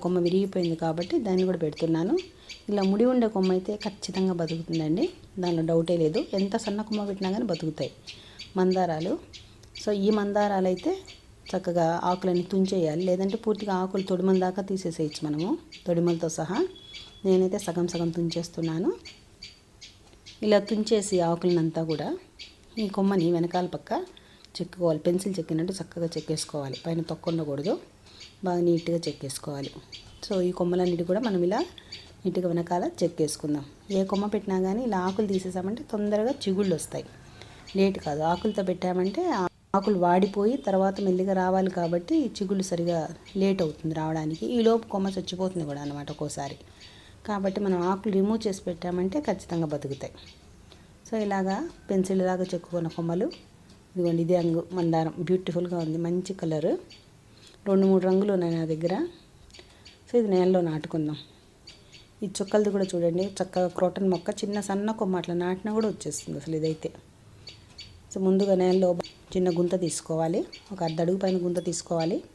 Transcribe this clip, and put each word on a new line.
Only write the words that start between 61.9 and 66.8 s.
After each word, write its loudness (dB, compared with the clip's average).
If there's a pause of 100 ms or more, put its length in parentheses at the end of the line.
ఈ -4 (100)
చుక్కలది 2
కూడా 2
చూడండి, 0 (140)
చక్కగా 0
క్రోటన్ 2
మొక్క, -2 (120)
చిన్న -4 (100)
సన్న -2 (100)
కొమ్మ 0
అట్లా -4
నాటినా -2
కూడా 2
వచ్చేస్తుంది -8
అసలు -6
ఇదైతే. -2 (1200)